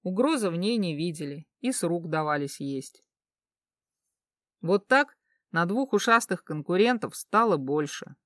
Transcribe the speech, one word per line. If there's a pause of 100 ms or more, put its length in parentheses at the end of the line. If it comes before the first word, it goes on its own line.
Угрозы
в
ней
не
видели (140)
и
с
рук
давались
есть. (1600)
Вот
так (400)
на
двух
ушастых
конкурентов
стало
больше.